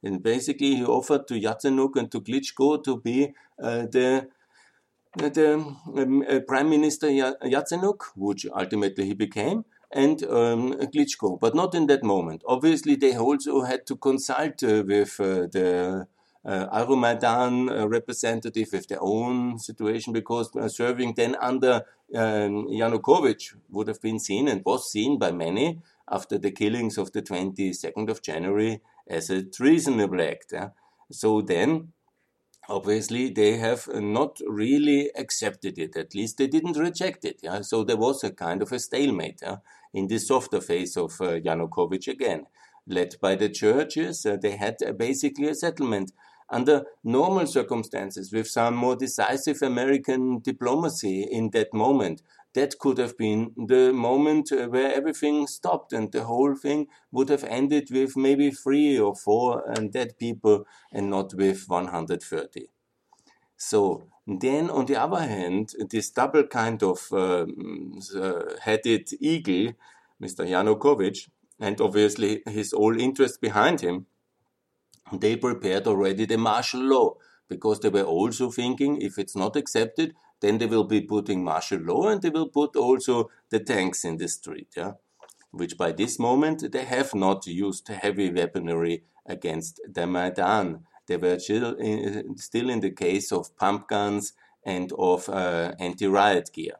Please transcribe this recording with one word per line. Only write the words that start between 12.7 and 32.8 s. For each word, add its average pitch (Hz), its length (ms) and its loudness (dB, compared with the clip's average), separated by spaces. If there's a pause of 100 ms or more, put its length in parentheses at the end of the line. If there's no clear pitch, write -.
they 135 200 4
also 135 460 2
had 127 240 -2
to 127 100 -6
consult, 139 680 -2
uh, 107 240 4
with, 101 340 2
uh, 95 260 0
the, 92 600 0 (380)
uh, 98 400 -2
Euromaidan, 123 840 2
uh, 110 200 -2
representative 113 840 -2
with 90 160 -4
their 98 140 -6
own 120 560 0
situation, 113 540 -4
because, 113 440 -2
uh, 110 120 -2
serving 120 460 -2
then 120 260 2
under, 127 440 2 (300)
um, 107 540 0
Yanukovych 117 840 2 (160)
would 101 180 -4
have 107 120 -6
been 110 180 -2
seen 107 300 0
and 98 160 0
was 117 260 0
seen 120 280 0
by 92 140 0
many 104 480 -2 (300)
after 101 280 -4
the 98 120 -2
killings 107 460 -2
of 95 160 -6
the 107 80 -4
twenty-second 95 880 -4
of 110 140 -6
January 101 580 -2 (260)
as 82 220 -6
a 95 140 -2
treasonable 110 800 2
act, - 300 -6
yeah. 92 180 -8 (400)
So 107 320 2
then, 131 500 0 (760)
obviously, 107 600 -2